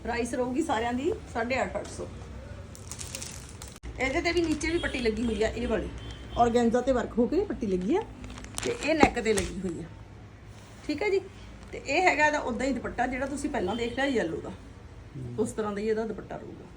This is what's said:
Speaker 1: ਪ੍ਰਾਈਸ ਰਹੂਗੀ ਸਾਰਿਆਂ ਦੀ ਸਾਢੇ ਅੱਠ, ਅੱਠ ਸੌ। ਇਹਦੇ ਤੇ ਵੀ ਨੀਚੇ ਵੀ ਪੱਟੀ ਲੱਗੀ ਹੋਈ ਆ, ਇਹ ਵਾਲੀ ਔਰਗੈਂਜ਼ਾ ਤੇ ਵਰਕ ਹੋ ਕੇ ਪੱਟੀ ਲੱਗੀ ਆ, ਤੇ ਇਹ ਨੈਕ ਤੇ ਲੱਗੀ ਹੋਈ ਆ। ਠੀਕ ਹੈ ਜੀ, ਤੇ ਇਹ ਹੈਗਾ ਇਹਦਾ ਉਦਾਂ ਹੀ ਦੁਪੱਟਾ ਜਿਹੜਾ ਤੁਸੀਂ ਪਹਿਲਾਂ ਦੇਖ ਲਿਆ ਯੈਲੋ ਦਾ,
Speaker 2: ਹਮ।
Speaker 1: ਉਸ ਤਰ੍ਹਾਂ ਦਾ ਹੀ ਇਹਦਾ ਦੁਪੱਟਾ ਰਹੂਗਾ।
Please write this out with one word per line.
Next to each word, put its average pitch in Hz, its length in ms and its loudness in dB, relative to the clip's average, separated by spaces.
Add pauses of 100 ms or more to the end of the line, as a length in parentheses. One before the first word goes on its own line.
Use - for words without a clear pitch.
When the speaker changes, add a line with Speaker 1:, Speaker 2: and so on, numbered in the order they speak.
Speaker 1:
ਪ੍ਰਾਈਸ 240 300 -2
ਰਹੂਗੀ 254 300 0
ਸਾਰਿਆਂ 233 300 2
ਦੀ 285 200 2 (200)
ਸਾਢੇ 240 280 0
ਅੱਠ, 190 160 -2
ਅੱਠ - 100 -6
ਸੌ। - 200 -8 (1900)
ਇਹਦੇ 262 220 2
ਤੇ 339 100 2
ਵੀ 349 100 4
ਨੀਚੇ 311 280 2
ਵੀ 339 80 2
ਪੱਟੀ 277 220 -2
ਲੱਗੀ 226 240 2
ਹੋਈ 220 200 2
ਆ, 220 40 4
ਇਹ 240 200 -2
ਵਾਲੀ 214 220 0 (480)
ਔਰਗੈਂਜ਼ਾ 240 440 6
ਤੇ 269 100 4
ਵਰਕ 208 260 2
ਹੋ 233 100 6
ਕੇ 359 180 4
ਪੱਟੀ 233 220 -2
ਲੱਗੀ 185 280 2
ਆ, 427 60 4 (600)
ਤੇ 466 200 0
ਇਹ 294 120 4
ਨੈਕ 262 240 8
ਤੇ 220 140 4
ਲੱਗੀ 175 320 0
ਹੋਈ 165 140 -2
ਆ। 170 40 -6 (1040)
ਠੀਕ 302 160 -2
ਹੈ 415 60 2
ਜੀ, 381 100 6 (520)
ਤੇ - 140 -8
ਇਹ 294 160 4
ਹੈਗਾ 302 260 8
ਇਹਦਾ 294 120 4
ਉਦਾਂ 247 280 0
ਹੀ 277 60 4
ਦੁਪੱਟਾ 240 340 0
ਜਿਹੜਾ 254 180 -2
ਤੁਸੀਂ 277 240 -4
ਪਹਿਲਾਂ 202 260 0
ਦੇਖ 233 200 -2
ਲਿਆ 269 100 2
ਯੈਲੋ 202 360 2
ਦਾ, - 80 -8
Speaker 2:
ਹਮ। - 920 -12
Speaker 1:
ਉਸ 208 120 2
ਤਰ੍ਹਾਂ 208 200 -2
ਦਾ 202 100 -4
ਹੀ 220 80 0
ਇਹਦਾ 220 160 2
ਦੁਪੱਟਾ 190 300 -8
ਰਹੂਗਾ। 143 300 -12 (120)